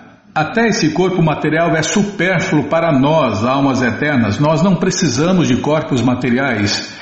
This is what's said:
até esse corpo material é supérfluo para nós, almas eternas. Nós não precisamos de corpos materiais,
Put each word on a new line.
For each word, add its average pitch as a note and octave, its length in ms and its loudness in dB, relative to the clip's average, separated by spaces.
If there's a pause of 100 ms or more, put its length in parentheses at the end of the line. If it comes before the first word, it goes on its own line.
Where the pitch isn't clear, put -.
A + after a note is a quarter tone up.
(340)
até A3 340 0
esse F3 220 0
corpo F3+ 320 0
material D#3 540 0
é D#3+ 80 0
supérfluo E3+ 800 0
para E3 280 0
nós, C3 540 2
almas C3 380 0
eternas. A2+ 560 0
Nós D#3 240 2
não F#3+ 120 4
precisamos E3 720 0
de B2 100 2
corpos C#3+ 440 -2
materiais, A#2+ 920 -2 (100)